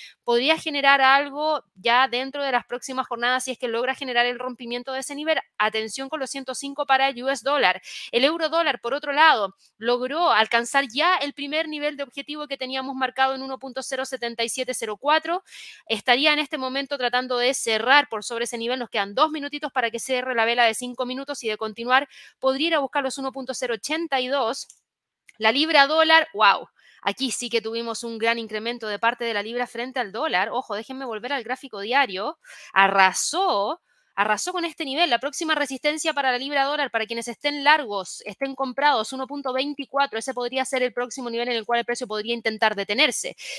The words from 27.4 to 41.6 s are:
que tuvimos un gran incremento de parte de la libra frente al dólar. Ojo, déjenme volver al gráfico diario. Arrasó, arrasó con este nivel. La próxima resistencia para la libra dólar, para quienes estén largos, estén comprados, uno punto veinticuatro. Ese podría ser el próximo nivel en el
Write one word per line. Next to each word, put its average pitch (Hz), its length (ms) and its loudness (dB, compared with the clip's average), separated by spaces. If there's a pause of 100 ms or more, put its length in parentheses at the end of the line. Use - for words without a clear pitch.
que 226 120 0
tuvimos 226 420 -6
un 233 140 -8
gran 233 220 0
incremento 220 480 -6
de 208 100 -4
parte 233 280 0
de 233 80 -2
la 208 100 -2
libra 240 240 -4
frente 254 320 -6
al 208 120 -4
dólar. 208 400 0
Ojo, 240 220 -4
déjenme 262 320 -8
volver 233 280 -6
al 262 100 -4
gráfico 247 380 -8
diario. 208 580 0 (340)
Arrasó, 202 1080 4 (380)
arrasó 214 360 0
con 349 100 -2
este 330 220 -6
nivel. 294 240 0
La 240 100 2
próxima 311 360 -2
resistencia 294 580 -2
para 269 180 0
la 247 60 0
libra 277 260 0
dólar, 285 260 -2
para 220 160 -2
quienes 233 220 -8
estén 285 380 -4
largos, 240 600 0
estén 262 300 -8
comprados, 269 560 0
uno 262 160 -6
punto 277 240 -8
veinticuatro. 277 640 -2
Ese 233 160 -6
podría 247 300 -4
ser 254 200 0
el 247 100 -2
próximo 240 360 -6
nivel 233 200 -2
en 240 80 0
el 220 80 -4